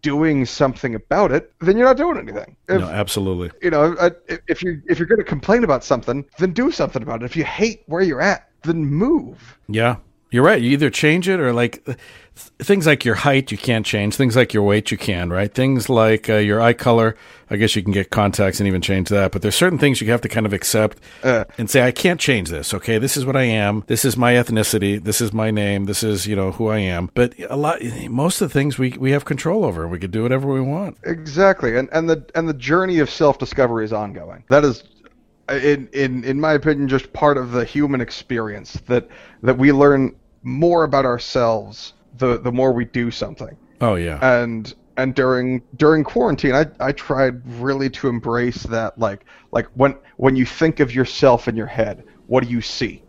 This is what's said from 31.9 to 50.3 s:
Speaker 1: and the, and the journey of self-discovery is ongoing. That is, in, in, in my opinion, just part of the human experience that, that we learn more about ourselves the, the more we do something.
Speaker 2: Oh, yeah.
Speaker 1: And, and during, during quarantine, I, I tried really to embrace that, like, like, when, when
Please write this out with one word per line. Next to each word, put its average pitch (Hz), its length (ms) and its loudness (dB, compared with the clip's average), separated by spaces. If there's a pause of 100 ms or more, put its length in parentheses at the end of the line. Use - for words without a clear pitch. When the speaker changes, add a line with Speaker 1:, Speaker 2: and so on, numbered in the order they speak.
Speaker 1:
and 165 180 0
the, 160 240 0
and 165 160 -2
the 147 60 -2
journey 170 420 0
of 143 140 2
self-discovery 127 720 0
is 107 80 -6
ongoing. 90 560 -10
That 147 140 6
is, 131 200 0 (640)
in, 139 440 0
in, 127 300 -2
in 135 160 -2
my 156 140 2
opinion, 143 340 0
just 131 260 -2
part 143 240 2
of 123 140 -6
the 120 140 -2
human 139 360 -2
experience 110 720 -8 (140)
that, 120 200 -2 (360)
that 123 140 2
we 139 140 6
learn 139 440 4 (280)
more 160 400 2
about 139 220 0
ourselves 117 880 -2 (240)
the, 123 200 0
the 123 140 -4
more 127 200 2
we 120 140 -2
do 120 260 -4
something. - 440 -10 (260)
Speaker 2:
Oh, 113 140 2
yeah. 85 260 -4
Speaker 1:
And, 120 520 0 (240)
and 131 180 -2
during, 127 460 0 (160)
during 151 260 4
quarantine, 165 500 0
I, 156 120 4 (140)
I 131 120 -2
tried 131 500 -2 (180)
really 135 320 -2
to - 160 -6
embrace 120 560 -2
that, 113 340 -4
like, 104 280 -4 (260)
like, - 240 -2
when, 135 200 4 (220)
when 131 180 4